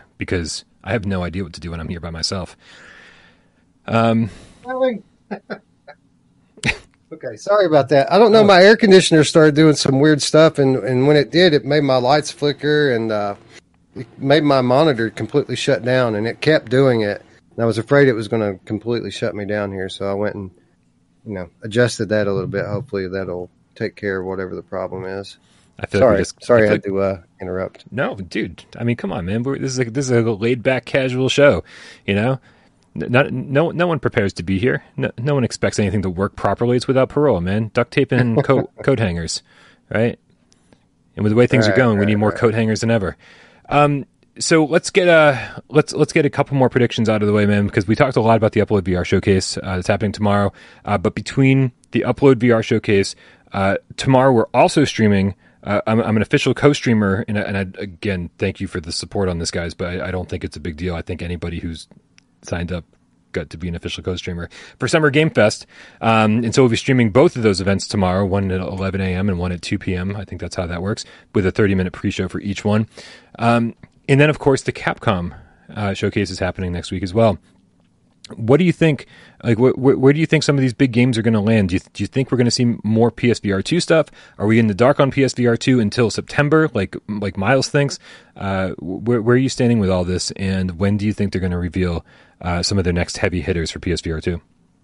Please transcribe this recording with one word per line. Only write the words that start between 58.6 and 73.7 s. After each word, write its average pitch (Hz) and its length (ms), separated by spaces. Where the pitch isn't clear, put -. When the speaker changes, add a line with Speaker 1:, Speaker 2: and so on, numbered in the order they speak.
Speaker 1:
for - 120
the 82 120
support 95 380
on 85 100
this, 82 100
guys, 85 240
but 90 140
I, 90 220
I - 20
don't 92 180
think 87 140
it's 82 120
a - 40
big 78 180
deal. 87 160
I 82 80
think 85 220
anybody 85 360
who's 82 280
signed 87 280
up 87 140
got 87 180
to - 80
be 87 100
an 85 60
official 85 300
co-streamer 87 460
for 135 100
Summer 156 220
Game 151 220
Fest. 107 340
Um, 113 420
and 113 100
so 143 80
we'll 131 80
be 113 60
streaming 123 340
both 139 260
of 123 60
those 101 180
events 98 280
tomorrow, 95 380
one 98 260
at 92 100
eleven 95 400
A 92 140
M 98 140
and 90 100
one 90 120
at 87 120
two 101 160
P 98 160
M. 95 200
I 101 100
think 85 160
that's - 140
how 90 120
that 87 160
works, 101 220
with 95 140
a 95 40
thirty-minute 95 420
pre-show 95 340
for 90 140
each 101 220
one. 107 240
Um, 117 340